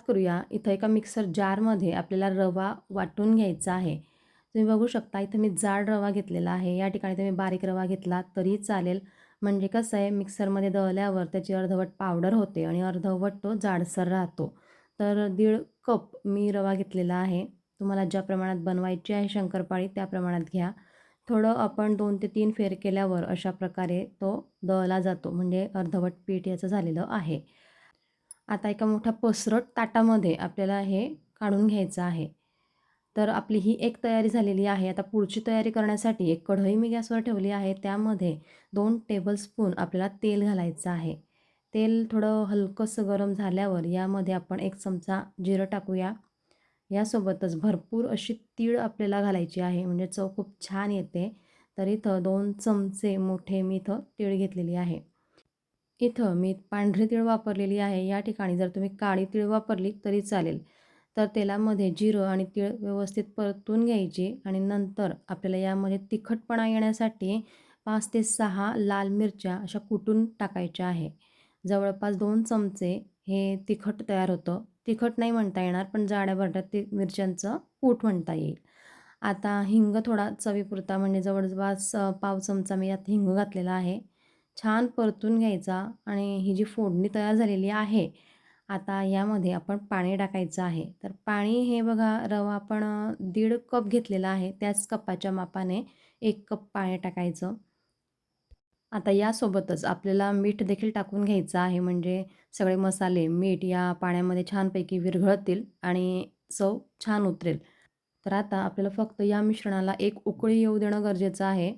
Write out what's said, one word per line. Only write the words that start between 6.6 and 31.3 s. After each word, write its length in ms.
या 120
ठिकाणी 280
तुम्ही 140
बारीक 340
रवा 220
घेतला 360
तरी 200
चालेल. 440
म्हणजे 240
कसं 300
आहे, 140
मिक्सरमध्ये 580
दळल्यावर 560
त्याची 280
अर्धवट 340
पावडर 340
होते 320
आणि 160
अर्धवट 520
तो 100
जाडसर 540
राहतो. 500
तर 280
दीड 280
कप 400
मी 260
रवा 220
घेतलेला 400
आहे. 320
तुम्हाला 240
ज्या 180
प्रमाणात 340
बनवायची 560
आहे 160
शंकरपाळी, 600
त्या 160
प्रमाणात 360
घ्या. 320
थोडं 200
आपण 480
दोन 200
ते 100
तीन 240
फेर 320
केल्यावर 420
अशा 260
प्रकारे 540
तो 480
दळला 380
जातो, 300
म्हणजे 440
अर्धवट 380
पीठ 220
याचं 180
झालेलं 420
आहे. 320
आता 200
एका 180
मोठ्या 260
पसरट 500
ताटामध्ये 580
आपल्याला 440
हे 360